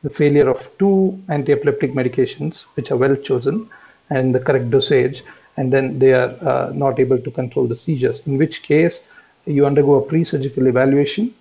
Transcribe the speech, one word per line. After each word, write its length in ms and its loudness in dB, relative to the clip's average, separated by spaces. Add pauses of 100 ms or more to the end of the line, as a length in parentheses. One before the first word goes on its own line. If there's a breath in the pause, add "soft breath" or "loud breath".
the 60 -4
failure 400 2
of 180 -4 (120)
two 500 2
anti-epileptic 640 0
medications, 680 -4 (140)
which 140 -8
are 80 -2
well 180 2
chosen 540 -4 (400 loud breath)
and 240 0
the 60 2
correct 320 0
dosage, 500 0 (360 loud breath)
and 140 -2
then 280 0
they 140 6
are, 280 0
uh, 320 -2
not 260 -2
able 200 2
to 100 -10
control 380 -4
the 80 -4
seizures, 500 -4
in 120 -2
which 260 -2
case 380 0 (440 soft breath)
you 200 2
undergo 300 4
a 60 4
pre-surgical 640 -2
evaluation 760 2